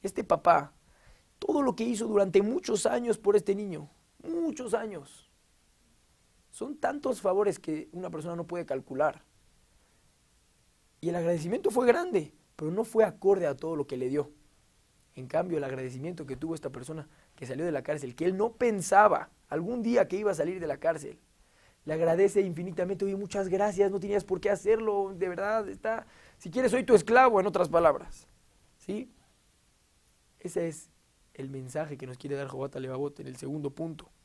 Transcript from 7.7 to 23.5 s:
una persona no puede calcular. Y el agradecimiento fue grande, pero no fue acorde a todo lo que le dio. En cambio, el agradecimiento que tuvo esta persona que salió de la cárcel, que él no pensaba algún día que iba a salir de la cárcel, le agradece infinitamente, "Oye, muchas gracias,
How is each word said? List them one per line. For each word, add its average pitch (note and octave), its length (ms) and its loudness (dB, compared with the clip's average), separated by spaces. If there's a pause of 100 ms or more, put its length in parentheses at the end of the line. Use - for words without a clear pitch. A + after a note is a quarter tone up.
una F3+ 180 -10
persona E3+ 260 -8
no E3+ 120 -8
puede E3+ 180 -6
calcular. C3+ 580 -2 (1800)
Y E3 100 -4
el E3+ 60 -2
agradecimiento F3 540 -2
fue B3 160 2
grande, A#3+ 480 2 (220)
pero D#3 160 -4
no G#3 120 -2
fue A3+ 220 4
acorde F#3 400 2
a C#3+ 100 0
todo D#3+ 200 -6
lo D3 100 -2
que C3 120 -8
le B2+ 120 -2
dio. C#3+ 220 -2 (840)
En C3 140 -14
cambio, E3 320 -2
el C#3+ 40 -4
agradecimiento C3 600 -8
que B2+ 120 -10
tuvo D#3+ 180 -6
esta D3 160 -10
persona C3+ 360 -12 (280)
que - 100 -14
salió C3 200 -6
de F3 60 -2
la C#3 120 -4
cárcel, C3+ 320 -6
que D#3+ 100 -4
él F#3+ 100 2
no A3 180 0
pensaba G#3 760 4 (180)
algún G#3+ 360 -4
día A3+ 240 4
que F3+ 100 -4
iba G#3 140 0
a F3 40 0
salir E3+ 240 -2
de E3 60 -8
la C#3+ 120 -4
cárcel, D#3 420 -4 (680)
le D3+ 80 -4
agradece F3 480 4
infinitamente, F#3 640 -2
"Oye, G3 100 -2
muchas G3 320 -4
gracias, G3 420 4